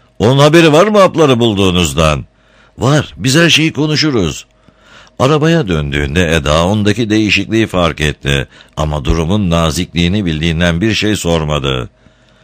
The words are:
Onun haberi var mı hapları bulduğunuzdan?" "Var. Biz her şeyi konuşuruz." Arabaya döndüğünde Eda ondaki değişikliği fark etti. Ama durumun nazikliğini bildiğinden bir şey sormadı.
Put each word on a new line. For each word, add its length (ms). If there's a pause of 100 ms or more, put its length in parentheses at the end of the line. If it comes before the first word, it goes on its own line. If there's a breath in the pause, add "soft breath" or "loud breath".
(200 soft breath)
Onun 200
haberi 340
var 140
mı 120
hapları 400
bulduğunuzdan?" 880 (520 soft breath)
"Var. 400
Biz 180
her 140
şeyi 240
konuşuruz." 720 (720 soft breath)
Arabaya 480
döndüğünde 680
Eda 300
ondaki 440
değişikliği 580
fark 340
etti. 460 (300 soft breath)
Ama 280
durumun 440
nazikliğini 760
bildiğinden 560
bir 120
şey 220
sormadı. 760 (540 soft breath)